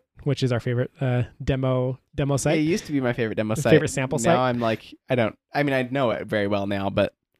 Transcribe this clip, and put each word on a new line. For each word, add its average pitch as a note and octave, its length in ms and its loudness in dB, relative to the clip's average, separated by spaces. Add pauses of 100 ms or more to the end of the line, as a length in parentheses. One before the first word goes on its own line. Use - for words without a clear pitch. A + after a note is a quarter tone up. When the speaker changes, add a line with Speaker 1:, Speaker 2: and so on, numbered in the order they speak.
(240)
Speaker 1:
which C#3 200 0
is B2 80 2
our A#2 80 0
favorite, B2 400 -2
uh, B2 240 0 (200)
demo, C3 560 -2 (140)
demo C#3+ 240 0
site. D#3 220 0
Speaker 2:
It D3+ 40 2
used E3 240 -2
to D#3+ 40 -10
be C#3+ 100 0
my B2 120 0
favorite A2 220 -2
demo G#2+ 200 -2
Speaker 1:
The D3+ 60 -2
Speaker 2:
site. - 100 4
Speaker 1:
favorite D3+ 180 6
sample C3+ 300 -4
Speaker 2:
Now A2+ 40 -4
Speaker 1:
site? E3 140 4
Speaker 2:
I'm B2 220 2
like, A2+ 340 -2 (160)
I C3+ 60 0
don't, A2+ 220 0 (160)
I C#3+ 100 0
mean, C#3+ 100 0
I C3 100 0
know B2 280 0
it F#2 160 -4
very G#2+ 200 0
well G2 200 -2
now, G2 220 -2
but G2+ 240 0 (260)